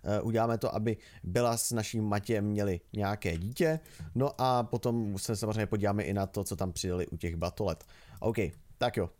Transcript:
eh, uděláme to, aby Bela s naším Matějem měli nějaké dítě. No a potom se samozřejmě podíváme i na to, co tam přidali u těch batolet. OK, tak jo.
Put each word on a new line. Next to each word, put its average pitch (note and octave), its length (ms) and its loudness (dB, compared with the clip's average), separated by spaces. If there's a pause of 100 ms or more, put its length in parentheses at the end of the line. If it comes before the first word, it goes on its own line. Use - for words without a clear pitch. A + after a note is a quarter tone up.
eh, G2+ 160 2
uděláme A2+ 380 2
to, - 160 -2
aby A2 220 0 (260)
Bela A#2 340 2
s - 160 -2
naším A2 320 0
Matějem G#2 400 0
měli G2+ 360 2 (120)
nějaké G2+ 460 -2
dítě. D#3 420 0 (340)
No C3 240 2
a B2+ 240 4
potom A2+ 560 0
se A2 180 -2
samozřejmě G#2+ 300 0
podíváme G2+ 360 2
i D#2+ 100 -2
na G2 140 2
to, G2 180 -4
co F#2+ 120 -4
tam F#2 160 -2
přidali F2+ 340 -2
u - 100 -8
těch E2 200 -4
batolet. E2+ 480 -2 (360)
OK, A2+ 160 0 (420)
tak B2 180 0
jo. F2+ 240 0